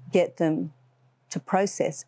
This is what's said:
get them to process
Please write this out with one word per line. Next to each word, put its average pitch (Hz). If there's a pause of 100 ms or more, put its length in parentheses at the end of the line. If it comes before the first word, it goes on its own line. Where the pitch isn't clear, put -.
(120)
get -
them 160 (560)
to -
process -